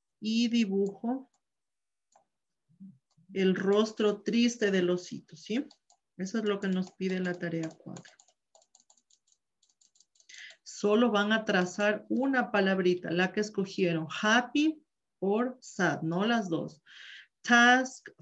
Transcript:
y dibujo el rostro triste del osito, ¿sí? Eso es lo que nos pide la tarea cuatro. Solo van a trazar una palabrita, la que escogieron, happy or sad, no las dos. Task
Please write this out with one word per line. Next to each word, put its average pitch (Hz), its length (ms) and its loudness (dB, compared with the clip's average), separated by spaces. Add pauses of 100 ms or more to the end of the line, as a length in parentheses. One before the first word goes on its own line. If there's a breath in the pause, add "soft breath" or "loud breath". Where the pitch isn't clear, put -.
(220)
y 226 260 0
dibujo 220 800 0 (2000)
el 190 200 4
rostro 208 680 2
triste 233 500 2
del 180 180 2
osito, - 460 -6
¿sí? 233 320 -6 (480)
Eso 190 220 -6
es 214 80 -4
lo 202 160 -2
que 196 80 -2
nos 185 220 -2
pide 185 280 -4
la 180 140 -2
tarea 165 440 -6
cuatro. - 360 -16 (2500 loud breath)
Solo 214 480 2
van 208 220 2
a 220 100 0
trazar 208 640 0
una 247 420 0
palabrita, 185 640 0
la 180 220 0
que 214 80 -2
escogieron, 185 680 -2 (140)
happy 247 600 2 (380)
or 233 400 -2
sad, 151 420 -2
no 170 240 -2
las 226 220 0
dos. - 340 -6 (600 loud breath)
Task 247 680 4 (140)